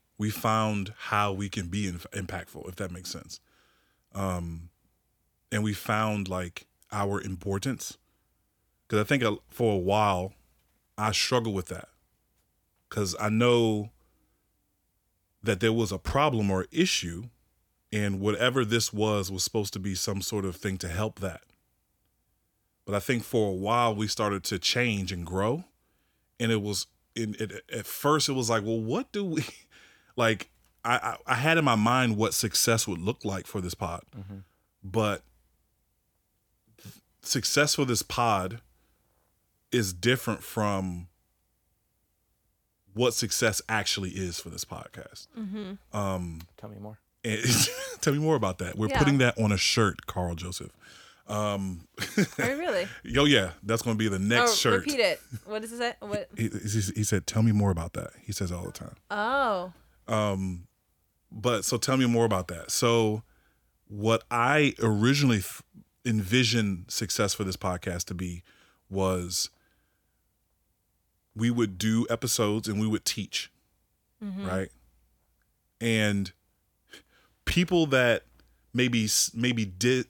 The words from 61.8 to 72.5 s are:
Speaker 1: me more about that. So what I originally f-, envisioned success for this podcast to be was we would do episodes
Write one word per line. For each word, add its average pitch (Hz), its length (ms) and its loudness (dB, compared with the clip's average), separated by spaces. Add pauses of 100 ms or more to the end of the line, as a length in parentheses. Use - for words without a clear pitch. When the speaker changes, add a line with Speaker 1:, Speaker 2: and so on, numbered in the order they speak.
Speaker 1:
me 131 100 4
more 117 180 4
about 98 220 0
that. 85 240 -10
So 113 500 2 (640)
what 104 440 2
I 135 500 4
originally 117 560 4
f-, - 240 -6 (420)
envisioned 107 840 2
success - 480 -2
for 107 80 -4
this 95 140 -4
podcast 90 480 -4
to 95 100 -8
be 87 260 -6 (480)
was 92 640 -2 (1800)
we 113 160 2
would 110 260 0
do 110 320 2
episodes 113 580 0